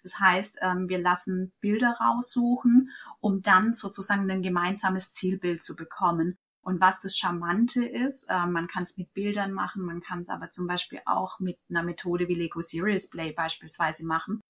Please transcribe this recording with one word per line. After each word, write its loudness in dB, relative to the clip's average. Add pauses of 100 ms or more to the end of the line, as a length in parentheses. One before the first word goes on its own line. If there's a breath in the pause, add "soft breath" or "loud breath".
Das -6
heißt, 2
ähm, 0
wir 0
lassen 0
Bilder 2
raussuchen, 4 (300 loud breath)
um 0
dann 4
sozusagen 0
ein -2
gemeinsames 2
Zielbild 2
zu -4
bekommen. -2 (220)
Und -2
was 4
das -2
Charmante 0
ist, -2
äh, 0
man -2
kann's -4
mit -12
Bildern -4
machen, -6
man -6
kann's -8
aber -8
zum -6
Beispiel -6
auch -2
mit -4 (100)
einer 0
Methode -2
wie -2
Lego -4
Serious 0
Play -6
beispielsweise -2
machen. -4